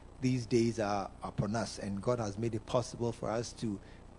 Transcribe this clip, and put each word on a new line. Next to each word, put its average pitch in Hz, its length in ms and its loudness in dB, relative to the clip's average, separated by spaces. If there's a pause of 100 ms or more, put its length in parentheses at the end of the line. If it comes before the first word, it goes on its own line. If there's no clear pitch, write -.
(200)
these 127 260 2
days 117 320 6
are 101 320 0 (140)
upon 101 320 0
us, 110 240 -2
and 101 200 -4
God 120 200 2
has 104 180 -2
made 113 160 0
it 107 120 -4
possible 117 440 2
for 113 180 -4
us 110 260 0
to 104 260 -2 (380)